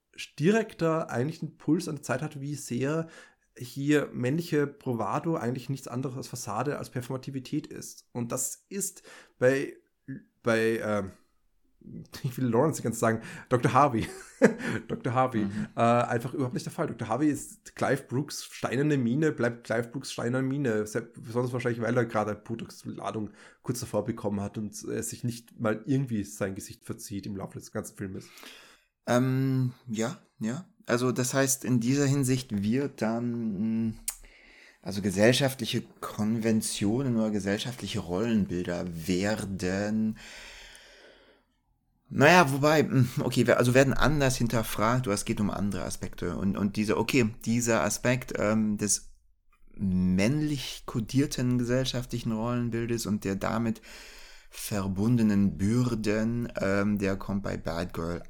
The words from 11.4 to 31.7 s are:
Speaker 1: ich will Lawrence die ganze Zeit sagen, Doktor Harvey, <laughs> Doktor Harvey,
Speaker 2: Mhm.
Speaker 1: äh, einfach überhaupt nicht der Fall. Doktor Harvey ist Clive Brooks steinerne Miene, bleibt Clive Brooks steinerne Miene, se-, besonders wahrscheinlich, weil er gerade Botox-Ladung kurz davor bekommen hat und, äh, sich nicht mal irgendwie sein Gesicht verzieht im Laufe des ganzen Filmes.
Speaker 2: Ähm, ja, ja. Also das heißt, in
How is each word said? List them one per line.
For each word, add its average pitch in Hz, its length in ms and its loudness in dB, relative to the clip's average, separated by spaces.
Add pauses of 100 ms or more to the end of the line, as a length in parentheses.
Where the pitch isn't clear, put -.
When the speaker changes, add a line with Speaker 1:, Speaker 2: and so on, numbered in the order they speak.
Speaker 1:
ich 123 140 -4
will 131 100 0
Lawrence 123 300 4
die - 60 -8
ganze 117 160 -4
Zeit 113 180 4
sagen, - 80 -14 (240)
Doktor 123 240 4
Harvey, 127 340 4 (320)
<laughs> - 480 2
Doktor 120 260 -4
Harvey, 123 320 2
Speaker 2:
Mhm. 104 300 -4
Speaker 1:
äh, 117 60 0
einfach 120 520 2
überhaupt 127 220 -2
nicht 127 100 -6
der - 80 -10
Fall. 160 140 -2
Doktor - 220 -6
Harvey 143 200 2
ist - 460 -6
Clive 127 320 0
Brooks - 380 -4
steinerne 139 520 0
Miene, 135 340 2
bleibt 117 340 -2
Clive 117 240 -2
Brooks - 220 -10
steinerne 123 360 -2
Miene, 120 400 0
se-, - 280 -6
besonders 120 380 -2
wahrscheinlich, 120 280 -2
weil 113 140 0
er 120 100 4
gerade 107 280 0
Botox-Ladung 107 960 -8 (320)
kurz 123 200 -4
davor 104 220 -2
bekommen 104 380 -2
hat 101 160 -8
und, 107 300 -6
äh, 117 160 -4
sich - 200 -8
nicht - 360 -8
mal 107 260 -2
irgendwie 131 380 0
sein 95 320 -6
Gesicht - 300 -14
verzieht - 420 -10
im 101 100 -6
Laufe 104 220 -10
des - 120 -16
ganzen - 260 -8
Filmes. 98 280 -8 (800)
Speaker 2:
Ähm, 131 680 2 (140)
ja, 110 300 -2 (220)
ja. 127 260 -4 (200)
Also 123 280 0
das 127 200 -2
heißt, 135 300 2
in 123 160 2